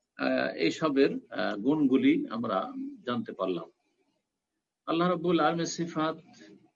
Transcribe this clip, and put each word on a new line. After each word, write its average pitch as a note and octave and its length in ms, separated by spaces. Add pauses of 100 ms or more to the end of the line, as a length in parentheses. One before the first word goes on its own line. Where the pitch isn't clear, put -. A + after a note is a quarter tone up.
(180)
আহ, C3 380
এইসবের, D3+ 560 (200)
আহ, G2+ 240
গুণগুলি C3 760
আমরা A2 440 (320)
জানতে A#2 260
পারলাম। F2+ 400 (1120)
আল্লাহ E3+ 240
রাব্বুল E3+ 300
আলামিনের E3 260
সিফাত D#3+ 520 (580)